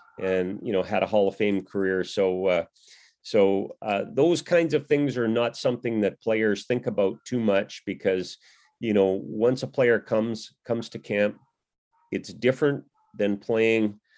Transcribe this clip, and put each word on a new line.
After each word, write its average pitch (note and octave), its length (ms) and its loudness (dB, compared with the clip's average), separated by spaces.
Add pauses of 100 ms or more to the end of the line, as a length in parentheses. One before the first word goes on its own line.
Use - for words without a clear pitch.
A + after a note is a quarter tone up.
(220)
and, F#2 400 -2
you A#2 100 -4
know, F#2 120 2
had F#2+ 180 -2
a F#2+ 40 0
Hall G2+ 200 2
of F#2+ 80 -2
Fame G2 300 0
career. F#2+ 400 -2
So, F#2 420 -2
uh, F2+ 180 2 (580)
so, G2 600 2
uh, G#2 300 -2
those D#3 300 2
kinds E3+ 320 2
of D3 120 0
things C#3+ 320 0
are A#2 80 0
not A#2 300 0
something A#2+ 460 -2
that G2 200 -2
players A2 440 0
think B2 200 -2
about G2+ 380 0
too B2 160 -4
much, G#2 440 0
because, F#2 520 -4 (420)
you A2+ 160 -2
know, G2 300 2
once A#2 400 -2
a - 20 -6
player A#2+ 320 2
comes, A2+ 540 -4 (120)
comes A#2 260 -4
to - 100 -12
camp, G#2 360 -2 (760)
it's - 200 -6
different C3 520 0 (320)
than G2+ 220 0
playing A2+ 600 0 (180)